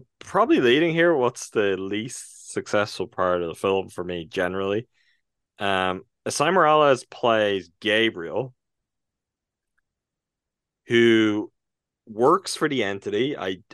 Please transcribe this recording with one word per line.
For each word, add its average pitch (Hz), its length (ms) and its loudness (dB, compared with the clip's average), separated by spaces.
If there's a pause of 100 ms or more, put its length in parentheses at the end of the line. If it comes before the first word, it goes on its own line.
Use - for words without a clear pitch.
(180)
probably 233 420 2
leading 147 320 4
here. 170 220 2
What's 123 360 -2
the 101 260 0
least 101 760 -10
successful 104 540 -4
part 90 360 -2
of 85 60 -6
the 78 60 -10
film 95 360 -2
for - 120 -10
me, 87 220 -8
generally? 95 640 -4 (720)
Um, 92 460 -2 (220)
Esai 147 280 -2
Morales 151 500 4
plays 101 640 0 (100)
Gabriel, 107 720 -2 (2250)
who 110 680 4 (540)
works 127 500 0
for 165 100 -2
the 139 160 -2
entity. 104 540 -4
I, 92 220 -8 (160)